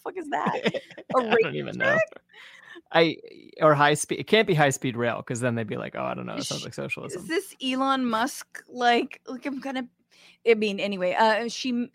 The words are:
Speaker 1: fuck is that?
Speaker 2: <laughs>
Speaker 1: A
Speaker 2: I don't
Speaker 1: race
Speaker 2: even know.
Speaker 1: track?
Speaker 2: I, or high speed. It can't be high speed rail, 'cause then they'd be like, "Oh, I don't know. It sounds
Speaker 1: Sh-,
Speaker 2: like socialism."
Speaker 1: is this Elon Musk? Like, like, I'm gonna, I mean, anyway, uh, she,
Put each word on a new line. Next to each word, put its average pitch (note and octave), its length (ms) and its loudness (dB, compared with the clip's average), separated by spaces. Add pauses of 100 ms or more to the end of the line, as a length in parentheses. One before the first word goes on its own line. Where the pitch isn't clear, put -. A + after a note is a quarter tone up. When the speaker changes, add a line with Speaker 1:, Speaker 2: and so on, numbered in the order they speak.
Speaker 1:
fuck F4+ 140 -10
is D#4 120 -10
that? - 340 -2
Speaker 2:
<laughs> - 20 -8 (500)
Speaker 1:
A - 20 4
Speaker 2:
I C4 40 4
don't A3+ 100 -4
Speaker 1:
race E3 240 2
Speaker 2:
even C#3+ 220 -8
know. - 80 -2
Speaker 1:
track? D#5+ 160 2 (880)
Speaker 2:
I, E3 260 4 (440)
or D#3 140 8
high D3 180 6
speed. - 260 -2
It C#3 80 -8
can't G#3+ 200 6
be F#3+ 80 2
high D3 160 6
speed B2+ 260 -4
rail, A#2 240 -2
'cause A#2+ 180 -6
then A#2+ 160 0
they'd A2+ 120 -4
be - 100 -6
like, - 180 -8
"Oh, B1 80 -4
I B1 120 -4
don't B1 100 -8
know. B1 100 -8
It - 80 -6
sounds - 180 -8
Speaker 1:
Sh-, - 40 -12
Speaker 2:
like - 80 -14
socialism." - 480 -10
Speaker 1:
is G3+ 60 -14
this F4 360 -4
Elon C4 420 0
Musk? - 600 -4
Like, A#3+ 600 0
like, B3+ 180 -12
I'm C#4 140 -6
gonna, C4 280 -8 (600)
I A3+ 80 6
mean, G#3 240 0
anyway, F#3 340 -2
uh, A3 360 4
she, A#3+ 460 -4